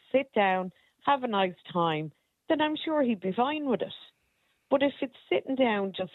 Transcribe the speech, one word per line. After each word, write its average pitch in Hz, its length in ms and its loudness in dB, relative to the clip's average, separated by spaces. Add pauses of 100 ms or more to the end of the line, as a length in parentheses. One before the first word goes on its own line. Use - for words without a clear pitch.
(120)
sit 269 220 0
down, 185 380 2 (340)
have 277 180 2
a 254 40 -2
nice 196 280 0 (180)
time, 160 380 0 (360)
then 311 140 0
I'm 302 140 0
sure 302 260 -2
he'd 240 200 0
be 190 100 -4
fine 285 340 -2
with 233 160 0
it. - 120 -8 (760)
But 269 140 2
if 285 180 2
it's 269 140 -6 (140)
sitting - 260 -2
down, 208 380 2
just 185 220 -8